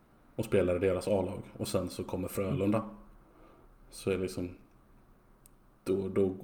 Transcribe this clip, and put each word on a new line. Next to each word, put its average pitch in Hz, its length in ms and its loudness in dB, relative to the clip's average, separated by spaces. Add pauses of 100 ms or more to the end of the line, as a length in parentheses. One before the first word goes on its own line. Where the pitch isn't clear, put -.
(360)
och 120 100 -2
spelar 90 300 4
i 87 40 0
deras 92 280 2
A-lag 95 340 2 (160)
och 107 100 -4
sen 90 220 0
så - 140 -8
kommer 92 240 -4
Frölunda, 98 600 0 (1000)
så - 200 -6
är 95 80 4
det, 95 40 0
liksom, 90 280 -4 (1300)
då, 95 260 0
då 95 340 2